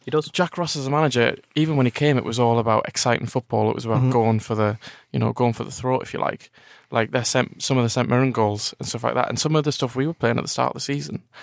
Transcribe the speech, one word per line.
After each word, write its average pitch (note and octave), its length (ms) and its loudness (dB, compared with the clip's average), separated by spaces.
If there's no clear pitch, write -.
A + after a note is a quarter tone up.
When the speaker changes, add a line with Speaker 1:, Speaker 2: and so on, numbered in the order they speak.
Speaker 1:
He - 60 -10
does. D3+ 180 -2
Speaker 2:
Jack - 300 -2
Ross E3 160 -4
as C#3 100 -6
a C3+ 60 -4
manager, C3+ 460 2
even D#3 200 2
when C3 120 4
he A#2 40 2
came, D3 280 2
it - 40 -2
was A#2 160 -2
all A#2 200 4
about A2 280 2
exciting - 380 0
football. A2+ 440 0
It A#2 60 0
was A#2+ 100 -8
about A2+ 160 2
Speaker 1:
Mm-hmm. B2+ 100 4
Speaker 2:
going A2+ 300 4
for - 120 -6
the, G#2+ 240 2
you B2 80 -4
know, A#2 140 2
going A#2+ 200 2
for A#2 100 -6
the - 80 -10
throat, B2+ 320 -4
if - 100 -12
you - 60 -8
like. - 320 -4
Like, A#2 200 0
they're B2+ 140 0
Saint, - 380 -2
some C3 140 0
of B2 60 4
the A#2 60 2
St B2 200 0
Mirren B2+ 240 2
goals G#2 460 0
and - 80 -8
stuff A#2 180 -6
like A#2+ 100 0
that, B2+ 140 0
and A#2+ 100 -4
some D#3 160 0
of D3+ 80 2
the D3 80 0
stuff - 240 -4
we C3 100 0
were E3 80 -2
playing A#2+ 240 0
at B2 60 -2
the - 60 -8
start - 220 0
of - 40 -8
the - 60 -10
season, C#3+ 420 -6